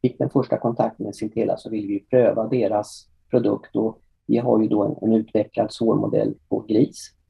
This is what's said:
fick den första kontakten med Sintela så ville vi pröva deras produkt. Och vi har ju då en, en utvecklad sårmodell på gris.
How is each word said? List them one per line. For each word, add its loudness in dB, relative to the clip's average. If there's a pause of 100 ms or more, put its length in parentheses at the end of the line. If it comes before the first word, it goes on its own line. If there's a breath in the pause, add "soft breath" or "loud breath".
fick 0
den 0
första 0
kontakten -2
med -10
Sintela -4
så -14
ville -6
vi -6
pröva 2
deras -2 (220)
produkt. 0
Och -2 (280)
vi 2
har 2
ju 0
då 2
en, -2
en 2
utvecklad 0
sårmodell 0 (140)
på -2
gris. 0 (160)